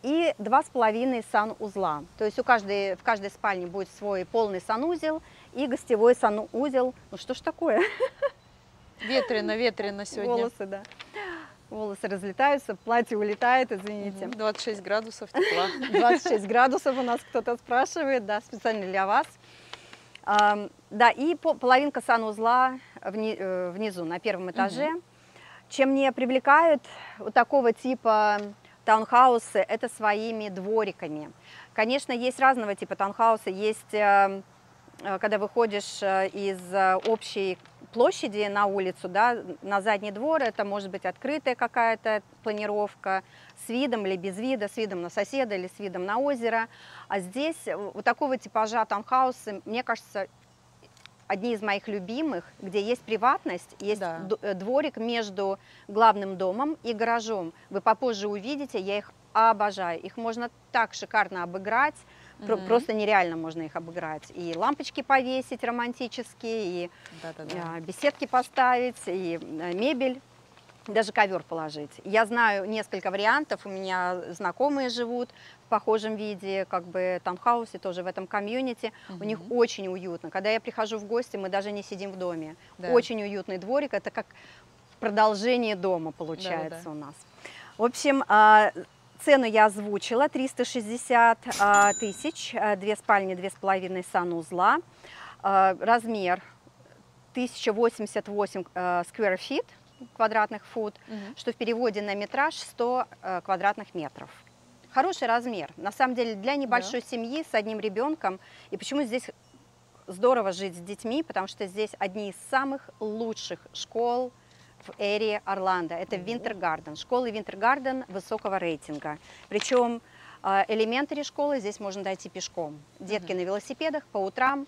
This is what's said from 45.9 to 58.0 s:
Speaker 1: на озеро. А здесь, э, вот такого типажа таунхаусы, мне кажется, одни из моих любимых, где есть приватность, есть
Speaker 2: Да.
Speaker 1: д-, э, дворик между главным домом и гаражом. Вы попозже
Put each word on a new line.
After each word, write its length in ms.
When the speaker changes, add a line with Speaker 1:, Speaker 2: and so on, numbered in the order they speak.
Speaker 1:
на 120
озеро. 500
А 100
здесь, 380
э, 100
вот 280
такого 340
типажа 460
таунхаусы, 800
мне 180
кажется, 460
одни 260
из 100
моих 260
любимых, 560
где 200
есть 220
приватность, 760
есть 200
Speaker 2:
Да. 200
Speaker 1:
д-, 220
э, 120
дворик 420
между 600
главным 480
домом 480
и 80
гаражом. 600
Вы 100
попозже 480